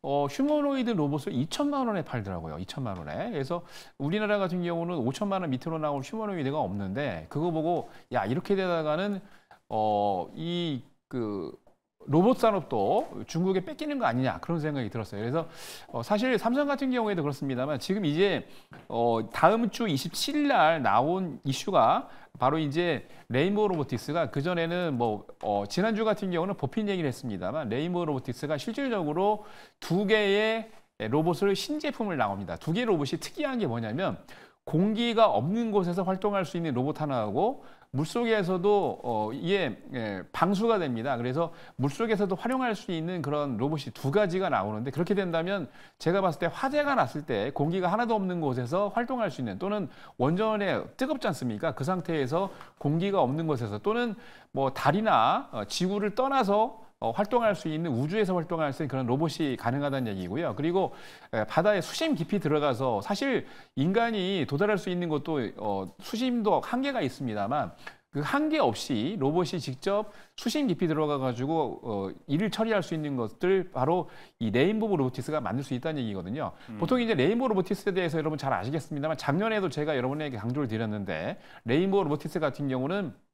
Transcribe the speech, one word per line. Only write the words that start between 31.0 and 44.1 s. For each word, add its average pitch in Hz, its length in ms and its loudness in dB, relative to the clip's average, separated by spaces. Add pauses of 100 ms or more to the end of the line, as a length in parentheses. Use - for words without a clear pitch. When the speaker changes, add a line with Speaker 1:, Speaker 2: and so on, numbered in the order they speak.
Speaker 1:
신제품을 262 600 -4
나옵니다. 101 420 -2
두 160 160 -2
개의 240 120 0
로봇이 156 340 0
특이한 269 400 -4
게 190 80 0
뭐냐면 117 500 -2 (480)
공기가 214 640 4
없는 202 420 2
곳에서 185 320 2
활동할 190 420 0
수 - 120 -6
있는 165 160 -2
로봇 131 280 0
하나하고 139 640 0 (260)
물속에서도, 190 1120 2
어, 110 300 -2
이게, 160 500 0 (120)
예, 104 280 -4 (120)
방수가 202 440 2
됩니다. 131 380 -2
그래서 127 380 -2 (240)
물속에서도 190 580 0
활용할 247 400 -2
수 - 160 -8
있는 170 300 -2
그런 143 340 -2
로봇이 139 380 0
두 - 180 -2